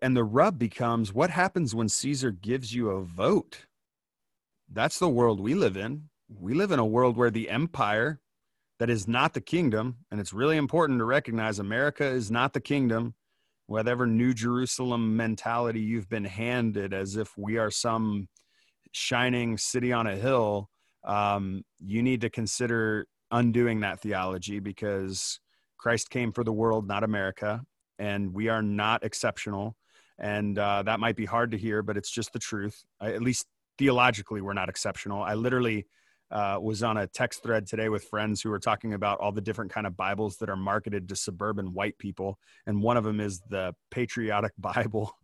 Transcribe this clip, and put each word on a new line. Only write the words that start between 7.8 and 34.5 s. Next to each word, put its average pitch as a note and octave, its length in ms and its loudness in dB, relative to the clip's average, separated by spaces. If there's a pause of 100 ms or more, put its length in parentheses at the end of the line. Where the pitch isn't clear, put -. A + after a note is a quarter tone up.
that A#2 100 2
is G#2 180 0
not B2+ 260 2
the B2+ 60 -4
kingdom, A#2+ 580 0 (120)
and G#2 100 -4
it's G2 120 -8
really C#3 240 2
important D3 420 2
to A#2 60 2
recognize A2+ 540 0
America A#2+ 460 0
is B2+ 260 0
not A#2+ 220 2
the C3+ 80 -2
kingdom, A#2 540 0 (520)
whatever A#2+ 400 0
New A#2 280 4
Jerusalem A#2+ 840 0
mentality A2+ 640 0
you've G#2+ 280 -2
been A2 160 -2
handed G#2 680 -2
as G2 240 -4
if G#2+ 200 -6
we G#2 220 -4
are G#2+ 120 2
some G#2+ 580 -2 (640)
shining A#2+ 680 2
city B2 340 0
on A#2 140 2
a G2 100 -2
hill, G#2 540 2 (340)
um, G2+ 580 0 (160)
you G2+ 240 -2
need B2 200 2
to A#2 80 0
consider A2 760 0 (240)
undoing A#2 500 4
that G2 200 -2
theology F#2+ 580 -4
because G2 840 -4 (360)
Christ A#2 340 0
came A#2+ 220 0
for A#2+ 120 -2
the A2 80 0
world, A2 360 2
not G#2 160 0
America, G#2 580 -2 (360)
and G2+ 340 -2
we G#2+ 160 0
are A2+ 140 2
not G#2 420 2
exceptional. G#2+ 720 -4 (420)
And, G#2 400 -2
uh, G2+ 260 2
that A2 160 0
might A2+ 160 0
be G#2+ 100 -4
hard A#2 240 0
to A2 80 -4
hear, G#2+ 240 -2
but G#2 140 -4
it's G#2 140 -6
just - 220 -6
the B2 60 -6
truth. G#2 460 -8 (160)
I, G#2+ 120 -4
at G#2+ 100 -4
least B2 240 -2 (300)
theologically, B2 640 4
we're G2 140 -4